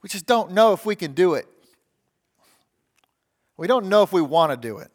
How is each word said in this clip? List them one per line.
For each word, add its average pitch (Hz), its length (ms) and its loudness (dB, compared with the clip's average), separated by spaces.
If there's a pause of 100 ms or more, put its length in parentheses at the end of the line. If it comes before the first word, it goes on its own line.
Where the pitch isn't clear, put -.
We 202 60 -20
just 190 180 -12
don't 214 260 0
know 214 200 4
if 185 140 -4
we 208 80 -2
can 147 200 -10
do 170 200 2
it. - 120 -8 (2000)
We 165 100 -10
don't 226 200 0
know 202 180 4
if - 80 -6
we 180 100 2
want 156 300 0
to 127 40 -6
do 117 220 -12
it. - 160 -20